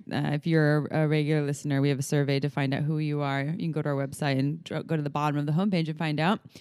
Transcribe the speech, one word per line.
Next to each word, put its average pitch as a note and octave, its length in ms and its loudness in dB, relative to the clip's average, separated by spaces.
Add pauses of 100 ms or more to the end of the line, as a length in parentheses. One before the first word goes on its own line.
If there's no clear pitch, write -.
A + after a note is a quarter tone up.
(120)
Uh, D3 220 0
if D3 140 -4
you're D3+ 440 4
a D#3 160 2
regular D3+ 380 2
listener, C#3+ 360 0
we C#3+ 80 4
have C3+ 100 0
a C#3 40 -4
survey C#3 360 2
to C#3+ 100 -2
find C#3 240 0
out C#3 100 0
who D#3 160 0
you D3 220 -2
are. C#3 220 -2
You D#3 140 -4
can E3 140 -4
go D3+ 100 -2
to D3 80 -2
our C#3+ 60 0 (120)
website C#3 320 -2
and C#3+ 240 -2
dr-, - 240 -6
go D#3+ 80 0
to D3+ 60 0
the D3 80 -4
bottom D3 280 0
of D3 100 -2
the D#3 60 0
homepage F3+ 360 2
and D#3 80 -6
find D3+ 220 -2
out. F3+ 200 2 (220)